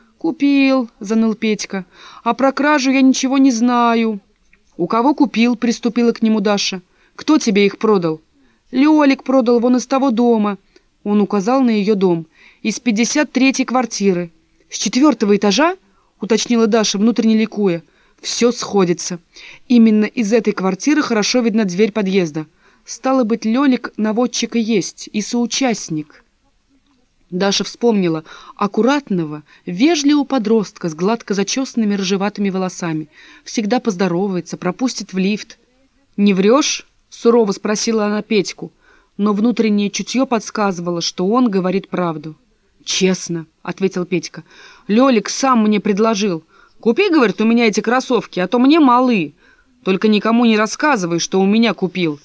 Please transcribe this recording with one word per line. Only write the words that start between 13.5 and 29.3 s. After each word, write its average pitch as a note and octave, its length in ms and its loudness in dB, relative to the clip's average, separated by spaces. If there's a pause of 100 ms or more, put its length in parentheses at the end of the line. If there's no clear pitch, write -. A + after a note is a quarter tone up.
квартиры». G3 680 -2 (380)
«С - 80 -10
четвёртого G#3+ 580 2
этажа?» A3 420 0 (440)
уточнила A3+ 460 0
Даша, G#3+ 300 0
внутренне A3 400 2
ликуя. G3+ 460 -2 (380)
«Всё - 300 0
сходится. F3+ 680 -2 (480)
Именно A3+ 380 4
из G#3+ 280 -4
этой A3+ 180 2
квартиры G3+ 520 -2
хорошо A3+ 360 0
видна A3+ 260 0
дверь G3 260 0
подъезда. F#3 560 -2 (360)
Стало C4 400 -2
быть, A3+ 220 -2
Лёлик B3+ 500 0
наводчик A3+ 600 -4
и A#3 40 0
есть, G#3+ 540 -4
и G#3+ 80 -4
соучастник». A3+ 1040 -6 (1080)
Даша G3 340 -2
вспомнила F#3 600 -2 (320)
аккуратного, G3+ 880 -2 (220)